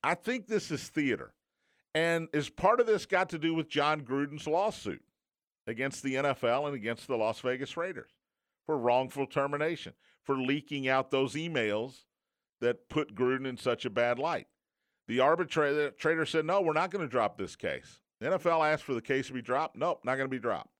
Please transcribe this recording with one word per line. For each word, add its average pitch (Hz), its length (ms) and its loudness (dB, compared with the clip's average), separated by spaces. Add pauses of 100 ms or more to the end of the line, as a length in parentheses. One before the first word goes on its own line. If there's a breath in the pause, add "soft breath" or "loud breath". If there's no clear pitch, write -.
I 151 120 2
think 233 340 -4
this 202 240 -2
is - 160 -6
theater. 135 460 -2 (600)
And 165 380 0
is 147 180 -2
part 226 300 4
of 233 60 6
this 214 200 2
got 185 240 2
to 170 80 -6
do 160 160 0
with 160 140 -2
John 151 340 2
Gruden's 143 460 -4
lawsuit 165 560 -2 (640)
against 127 360 -4
the 135 120 0
N 139 100 0
F 131 200 0
L 135 220 2
and 143 80 -4
against 113 320 -6
the 127 100 0
Las 110 240 0
Vegas 127 340 -4
Raiders 170 360 -8 (540)
for 156 120 0
wrongful 127 500 2
termination, 147 640 -2 (320 soft breath)
for 139 140 0
leaking 139 500 -2
out 131 240 2
those 135 220 2
emails 131 720 -2 (560)
that 120 260 0
put 147 260 -2
Gruden 127 320 0
in 127 120 -6
such 120 260 -2
a 127 60 -2
bad 120 300 2
light? 147 280 -2 (640)
The 120 100 0
arbitrator 151 1040 2
said, 156 200 0
"No, 190 160 2
we're 160 100 2
not 175 200 2
gonna 190 160 -4
drop 113 300 2
this 92 200 -8
case." 69 420 -8 (220)
The 123 60 -4
N 180 60 2
F 180 120 -2
L 165 180 4
asked 151 200 2
for 139 100 -4
the 117 80 -2
case 135 260 -2
to 131 60 -12
be 127 80 -8
dropped. 135 340 -2
"Nope, 151 300 -2
not 127 100 0
gonna 135 140 -4
be 131 100 -4
dropped." 104 400 -4